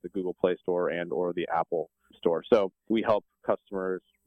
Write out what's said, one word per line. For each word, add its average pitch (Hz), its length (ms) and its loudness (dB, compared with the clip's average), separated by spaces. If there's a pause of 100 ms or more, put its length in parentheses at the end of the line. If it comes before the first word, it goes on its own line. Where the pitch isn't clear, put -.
the 87 80 -12
Google 90 240 -4
Play 90 220 2
Store 87 340 0
and 87 220 -4
or 87 200 -2
the 87 160 -4
Apple 82 400 -2 (280)
Store. 82 280 0
So 101 280 4 (180)
we 113 100 2
help 104 240 0 (180)
customers 92 600 -4 (240)